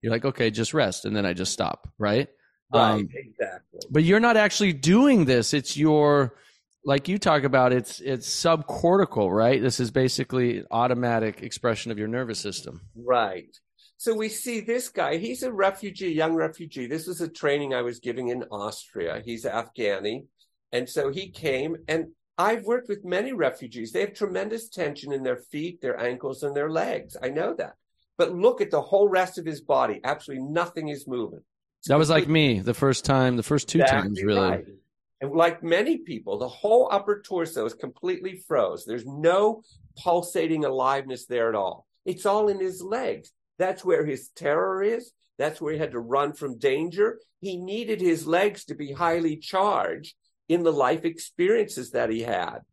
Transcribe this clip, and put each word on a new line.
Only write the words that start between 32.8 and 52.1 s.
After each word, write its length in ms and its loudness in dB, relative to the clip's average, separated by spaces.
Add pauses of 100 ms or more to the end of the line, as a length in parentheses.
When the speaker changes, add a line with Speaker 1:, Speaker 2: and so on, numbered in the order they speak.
Speaker 1:
time, 320 4
the 60 -2
first 240 0
two 140 4
Speaker 2:
Exactly 280 4
Speaker 1:
times, 140 -4
really. 160 4
Speaker 2:
right. 260 2 (540)
And 120 -6
like 320 2
many 340 2
people, 400 -8
the 100 -4
whole 440 4
upper 300 0
torso 440 -4
is 80 -4
completely 640 -8 (120)
froze. 380 0
There's 200 -8
no 580 2 (340)
pulsating 680 0
aliveness 600 -2
there 240 0
at 60 0
all. 320 -4 (180)
It's 220 -4
all 220 2
in 100 -2
his 240 -6
legs. 480 -6 (260)
That's 260 -2
where 220 2
his 240 -6
terror 540 -2
is. 280 -2 (280)
That's 200 -2
where 140 -4
he 60 -4
had 140 -4
to 60 -4
run 340 0
from 260 -10
danger. 600 0 (200)
He 180 -8
needed 420 -6
his 280 0
legs 380 0
to 100 -10
be 160 -10
highly 460 0
charged 760 -2 (400)
in 100 2
the 100 4 (120)
life 200 0
experiences 840 -2
that 180 0
he 140 -2